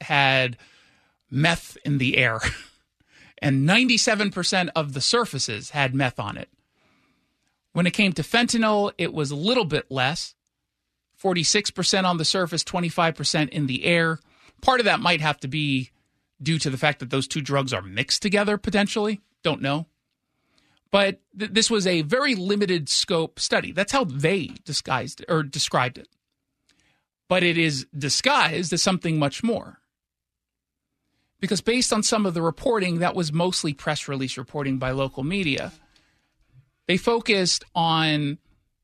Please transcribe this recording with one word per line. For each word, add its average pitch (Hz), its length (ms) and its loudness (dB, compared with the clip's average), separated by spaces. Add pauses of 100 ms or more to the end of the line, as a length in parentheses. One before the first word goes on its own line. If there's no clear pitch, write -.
had 135 540 2 (760)
meth 165 520 0
in 147 140 0
the 127 200 2
air 123 220 2 (500)
<laughs> - 500 -20
and 139 260 2
ninety-seven 214 640 4
percent 180 460 -2
of 151 180 -2
the 135 80 -6
surfaces 139 680 -2
had 135 240 0
meth 135 240 -2
on 107 180 -8
it. - 120 -14 (1200)
When 175 140 2
it 170 60 0
came 196 200 2
to 156 80 -4
fentanyl, 220 760 2
it - 160 -2
was 143 180 -2
a 147 40 -6
little 208 300 0
bit 147 240 -4
less, 135 460 -2 (800)
forty-six 185 560 0
percent 185 340 0
on 180 120 2
the 160 80 -2
surface, 175 380 -2
twenty-five 170 520 0
percent 151 340 0
in 151 160 -2
the 127 180 -4
air. 165 360 2 (420)
Part 254 180 4
of 226 60 2
that 175 140 4
might 170 220 2
have 156 180 0
to 143 80 -8
be 135 440 -2 (500)
due 156 180 0
to 151 100 -2
the 131 80 -4
fact 147 220 0
that 131 100 -10
those 135 180 -2
two 156 140 -4
drugs 139 320 -2
are 95 80 -2
mixed 98 400 -4
together, 202 360 0
potentially. 208 640 -2 (220)
Don't 143 180 0
know. 143 260 -2 (1000)
But 196 300 2 (180)
th-, 208 140 -6
this 214 180 4
was 214 160 2
a 175 180 2
very 254 300 0
limited 185 540 0
scope - 520 -2
study. - 340 -2
That's 185 180 -2
how 269 140 2
they 151 460 0 (120)
disguised 139 640 -6
or 160 160 0
described 135 540 -2
it. - 100 -20 (1200)
But 180 160 2
it 170 140 2
is 147 280 0 (120)
disguised 175 760 0
as 175 100 0
something 175 380 0
much 143 240 -2
more. - 360 -4 (1600)
Because 190 180 0
based 247 320 0
on 214 120 2
some 214 220 2
of 180 80 0
the 165 80 -2
reporting, 180 580 0
that 175 160 0
was 160 180 -2
mostly 175 400 0
press - 340 -4
release 135 300 -6
reporting 135 400 -4
by 131 140 -4
local 135 320 -4
media, 151 500 -2 (1120)
they 180 80 2
focused 208 680 0 (100)
on 160 600 0 (460)